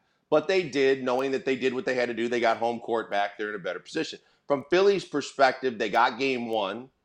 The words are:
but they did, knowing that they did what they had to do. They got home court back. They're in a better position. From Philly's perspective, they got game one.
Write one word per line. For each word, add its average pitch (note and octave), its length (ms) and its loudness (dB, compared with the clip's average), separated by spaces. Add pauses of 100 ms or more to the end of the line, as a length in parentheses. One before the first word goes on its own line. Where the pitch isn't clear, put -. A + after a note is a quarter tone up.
(300)
but D3+ 180 4
they F#3+ 140 2
did, C3+ 420 2
knowing C3 280 0
that C3 120 -4
they C3+ 100 0
did B2+ 200 0
what B2+ 100 -4
they C3 100 -2
had B2 140 0
to A#2+ 60 -6
do. A#2 120 -2
They A#2+ 140 -2
got A2+ 160 2
home A#2 240 -2
court A2+ 300 -4
back. G2+ 260 -2
They're G#2+ 140 -6
in G#2+ 40 -8
a G#2 40 -10
better F2+ 220 -8
position. - 380 -8 (300)
From C#3 220 -2
Philly's F#3+ 340 4
perspective, C3 720 0
they A2 120 -2
got A#2 280 2
game B2+ 300 -2
one. A2 400 -4 (160)